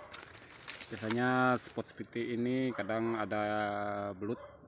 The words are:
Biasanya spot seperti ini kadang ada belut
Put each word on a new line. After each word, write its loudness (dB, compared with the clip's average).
Biasanya 4
spot -6
seperti -4
ini 2
kadang 0
ada 0
belut -2